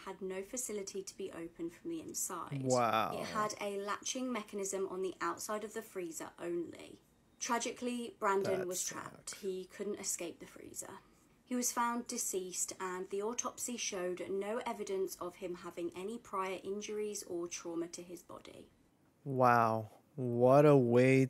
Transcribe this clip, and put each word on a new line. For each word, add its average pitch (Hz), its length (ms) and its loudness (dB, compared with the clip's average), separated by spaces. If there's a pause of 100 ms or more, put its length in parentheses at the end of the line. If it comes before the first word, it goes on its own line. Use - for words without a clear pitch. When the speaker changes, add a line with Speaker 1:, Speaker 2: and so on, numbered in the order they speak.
Speaker 1:
had 190 160 -10
no 185 180 -4
facility 202 640 -6
to - 160 -12
be 190 140 -6
opened 170 380 -8
from - 200 -10
the 165 100 -4
inside. 160 640 -6
Speaker 2:
Wow. 113 560 4
Speaker 1:
It - 60 -6
had 214 340 -2
a 202 240 -4
latching 254 480 -4
mechanism 196 580 -4
on 185 120 -4
the 185 180 -2
outside 208 440 -4
of 214 100 -10
the 226 80 -6
freezer 170 480 -8 (120)
only. - 560 -6 (400)
Tragically, 240 800 -4
Brandon 196 420 2
Speaker 2:
That 180 60 -2
Speaker 1:
was 180 160 -2
trapped. - 460 -10
Speaker 2:
sucks. - 140 -10
Speaker 1:
He 185 340 -6
couldn't 202 240 -6
escape - 400 -6
the 180 60 -16
freezer. - 460 -14 (520)
He 247 120 -4
was 247 160 0
found 240 340 0
deceased, 185 760 -4
and 185 300 -4
the 196 100 -2
autopsy 240 560 -4
showed 180 540 -4
no 202 360 -2
evidence 202 540 -2
of 180 160 -6
him 175 260 -6
having 175 320 -6
any 196 220 -6
prior 190 480 -4
injuries 208 640 -4
or 175 200 -4
trauma 170 400 -6
to 175 140 -12
his 180 200 -14
body. - 480 -16 (560)
Speaker 2:
Wow. 120 640 6 (260)
What 127 480 8
a 147 100 12
way 131 560 8